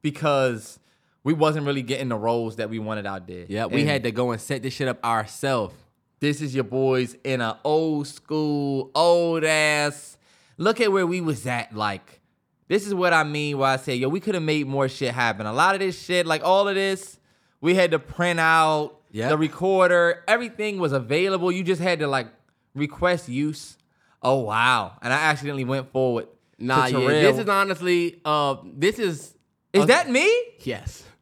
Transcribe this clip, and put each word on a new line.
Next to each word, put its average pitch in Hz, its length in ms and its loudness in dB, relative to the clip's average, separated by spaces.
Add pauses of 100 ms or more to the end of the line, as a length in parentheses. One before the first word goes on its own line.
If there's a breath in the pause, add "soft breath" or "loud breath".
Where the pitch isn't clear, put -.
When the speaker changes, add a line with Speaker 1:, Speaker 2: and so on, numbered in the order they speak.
Speaker 1:
because 135 760 -2 (440)
we 156 120 2
wasn't 156 320 2
really 139 160 -2
getting 131 260 -4
the 117 80 -2
roles 113 400 -2
that 107 140 -6
we 113 80 -6
wanted 107 280 -6
out 95 200 -10
there. 90 240 -14
Speaker 2:
Yeah, 107 160 -4
we 139 160 0
Speaker 1:
And 147 80 0
Speaker 2:
had 139 140 -2
to 120 60 0
go 123 200 -2
and 113 100 -4
set 135 220 -6
this 131 100 -6
shit 135 160 -4
up 123 160 -6
ourselves. 113 720 -2 (460)
Speaker 1:
this 147 200 -2
is 139 140 -6
your 131 100 0
boys 127 580 0
in 131 200 -2
a 113 220 -4
old 151 420 0
school, 143 880 -4
old 170 500 2
ass. 151 720 0 (400 soft breath)
Look 214 240 0
at 214 100 4
where 190 160 2
we 180 140 -2
was 143 260 -4
at. 120 300 -6
Like, 104 460 -6 (440)
this 196 200 -2
is 202 80 -4
what 180 180 2
I 160 120 4
mean 147 340 -4
when 135 100 2
I 135 80 2
say, 135 180 -4
yo, 127 140 0
we 175 120 -2
coulda 190 200 -2
made 156 260 0
more 135 220 0
shit 131 240 -4
happen. 113 320 0
A 107 80 -4
lot 170 220 2
of 196 80 -4
this 185 200 -4
shit, 180 220 0
like 160 180 -2
all 190 240 4
of 196 100 -2
this, 196 420 -4 (420)
we 170 140 2
had 180 160 4
to 160 80 0
print 175 420 -2
out 160 540 2 (160)
Speaker 2:
Yeah. 110 180 -4
Speaker 1:
the 151 80 2
recorder. 175 920 2
Everything 214 520 -2
was 160 140 0
available. 170 600 0
You 185 100 -4
just 175 200 -2
had 175 160 -2
to, 151 80 -4
like, 131 220 -2 (460)
request 165 540 -2
use. 147 480 -6 (460)
Oh, 131 180 2
wow. 110 600 2
And 123 140 -2
I - 20 2
accidentally 143 480 0
went 131 280 -6
forward 127 340 0 (320)
Speaker 2:
Nah, 127 300 2
Speaker 1:
to 127 40 0
Speaker 2:
yeah, 135 60 0 (100)
Speaker 1:
Terrell. 156 240 6
Speaker 2:
this - 100 0
is 202 60 -2
honestly, 180 760 0
uh, 147 340 0 (200)
this 196 220 0
is 180 360 -4 (380)
Speaker 1:
Is 196 120 6
Speaker 2:
a - 20 2
Speaker 1:
that 277 240 4
me? 294 200 4 (320)
Speaker 2:
Yes. - 420 -10 (180)